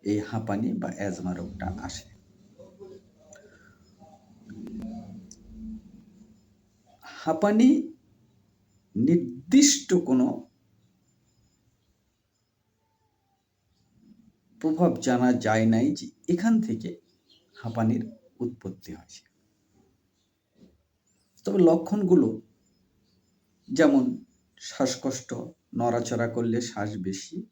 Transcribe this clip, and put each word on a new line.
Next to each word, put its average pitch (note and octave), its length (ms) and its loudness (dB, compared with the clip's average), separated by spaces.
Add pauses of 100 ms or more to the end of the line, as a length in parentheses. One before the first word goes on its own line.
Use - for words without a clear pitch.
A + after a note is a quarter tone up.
(100)
এই G#2+ 80 2 (100)
হাঁপানি A2 400 -4 (120)
বা - 80 -6 (100)
অ্যাজমা F2+ 360 -6
রোগটা - 340 -10 (180)
আসে। - 220 -14 (4000)
হাঁপানি G#3 640 2 (1300)
নির্দিষ্ট E3+ 920 4 (200)
কোনো B2+ 180 4 (4000)
প্রভাব D#3+ 320 2 (140)
জানা B2 240 2 (160)
যায় A2 280 2
নাই A#2 120 2 (120)
যে - 80 -12 (220)
এখান G#3 260 2 (120)
থেকে - 240 -6 (680)
হাঁপানির A2+ 460 -2 (420)
উৎপত্তি - 520 -10
হয়েছে। - 260 -20 (2250)
তবে - 120 0 (100)
লক্ষণগুলো E3+ 600 4 (1400)
যেমন C#3 360 4 (560)
শ্বাসকষ্ট, - 680 -4 (480)
নড়াচড়া A#2 480 0 (100)
করলে A#2 220 0 (120)
শ্বাস G#2 200 -6 (160)
বেশি F#2+ 300 -10 (160)